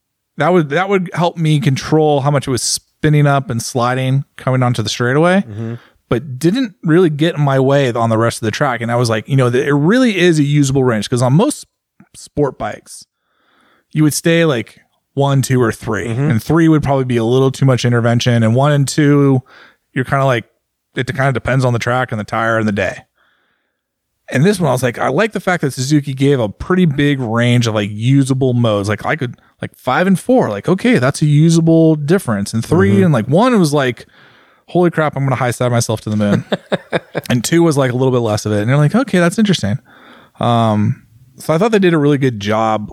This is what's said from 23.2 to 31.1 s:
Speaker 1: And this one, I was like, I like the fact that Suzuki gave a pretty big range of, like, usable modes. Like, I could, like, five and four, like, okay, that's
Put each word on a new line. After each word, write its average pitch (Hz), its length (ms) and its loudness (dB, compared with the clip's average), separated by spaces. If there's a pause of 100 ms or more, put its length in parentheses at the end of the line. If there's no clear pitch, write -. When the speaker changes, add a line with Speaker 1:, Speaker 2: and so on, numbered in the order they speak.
Speaker 1:
And 131 120 0
this 196 160 0
one, 165 80 0
I 127 40 0
was 127 120 -2
like, 120 140 -2
I 123 100 -2
like 190 240 -2
the 202 80 -6
fact 175 220 -2
that 139 100 -4
Suzuki 139 420 -2
gave 139 240 2
a 113 100 -2
pretty 185 360 0
big 143 340 0
range 120 480 0
of, 110 80 -2
like, 107 160 -2
usable 131 640 0
modes. 107 340 0
Like, 104 160 -4
I 139 120 -2
could, 123 200 -8 (240)
like, - 140 -12
five 147 320 -2
and 190 120 2
four, 233 320 0
like, 101 180 -6
okay, 196 300 2
that's 127 220 0